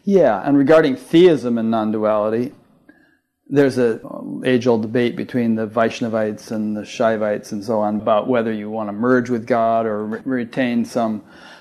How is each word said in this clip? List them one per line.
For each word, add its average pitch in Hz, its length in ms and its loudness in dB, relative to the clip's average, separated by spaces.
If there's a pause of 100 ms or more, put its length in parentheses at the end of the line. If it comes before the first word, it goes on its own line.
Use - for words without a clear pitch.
Yeah, 151 400 4
and 143 120 4
regarding 143 400 6
theism 147 600 4
and 113 140 -2
non-duality, 110 800 0 (960)
there's 139 300 2
a, 120 280 0
um, - 400 -12
age-old 120 360 2
debate 120 340 -2
between 117 400 -2
the 110 120 -4
Vaishnavites 110 840 -2
and 107 240 -4
the 104 100 -8
Shaivites 107 680 -2
and 101 120 -8
so 110 160 -2
on 107 220 -2
about 107 260 0
whether 117 240 0
you 104 180 -8
want 107 200 -8
to 101 40 -8
merge 120 360 0
with 113 180 -4
God 113 380 0
or 107 200 -4
re-, 110 200 -8
retain 120 600 -2
some 110 380 -4 (380)